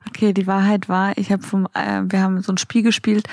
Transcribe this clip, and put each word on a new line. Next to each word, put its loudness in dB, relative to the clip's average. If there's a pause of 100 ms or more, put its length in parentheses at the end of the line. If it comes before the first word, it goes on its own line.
Okay, 0
die 0
Wahrheit 2
war, 0
ich -2
hab 0
vom, 0
äh, -2
wir 0
haben 0
so -4
ein 0
Spiel 0
gespielt, 2